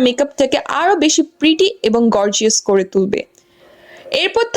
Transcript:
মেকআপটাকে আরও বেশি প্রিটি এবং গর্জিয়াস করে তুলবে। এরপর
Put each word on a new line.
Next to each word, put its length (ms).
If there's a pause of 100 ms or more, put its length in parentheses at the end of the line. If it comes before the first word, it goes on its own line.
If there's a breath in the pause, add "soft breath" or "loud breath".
মেকআপটাকে 540 (220)
আরও 120 (100)
বেশি 180 (180)
প্রিটি 280 (200)
এবং 140 (140)
গর্জিয়াস 420 (100)
করে 160 (100)
তুলবে। 260 (1000 loud breath)
এরপর 240 (120)